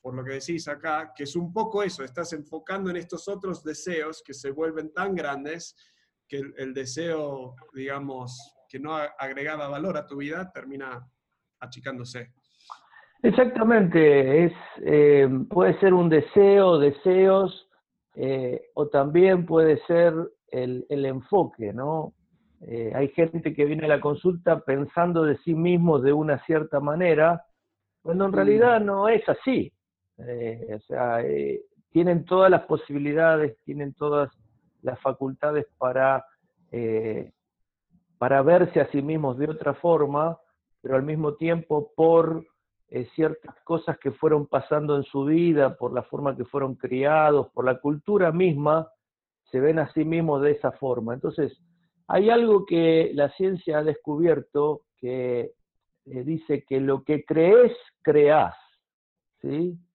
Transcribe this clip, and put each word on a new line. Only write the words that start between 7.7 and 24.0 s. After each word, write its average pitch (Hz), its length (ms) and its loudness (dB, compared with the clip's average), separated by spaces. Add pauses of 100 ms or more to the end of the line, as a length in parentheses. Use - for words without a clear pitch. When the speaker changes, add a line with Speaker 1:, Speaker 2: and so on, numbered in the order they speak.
Speaker 1:
digamos, 135 800 -12 (140)
que 131 100 -16
no 151 180 -10
a-, 147 220 -8
agregaba 139 480 -8
valor 151 300 -6
a 147 100 -10
tu 139 120 -14
vida, 160 340 -10
termina 131 520 -16 (540)
achicándose. 123 760 -16 (920)
Speaker 2:
Exactamente, 175 1200 4
es, 170 80 0 (300)
eh, 147 460 6 (220)
puede 185 300 2
ser 190 140 6
un 175 140 4
deseo, 190 680 6
deseos, 185 920 2 (460)
eh, 131 480 -4 (120)
o 147 140 -2
también 170 580 4
puede 160 400 4
ser 170 280 4 (340)
el, 127 400 -6
el 143 180 -4
enfoque, 131 680 -2
¿no? 151 420 -8 (460)
Eh, 117 340 -8
hay 139 140 -2
gente 165 440 -2
que 147 120 0
viene 156 220 -4
a - 20 -2
la 147 120 2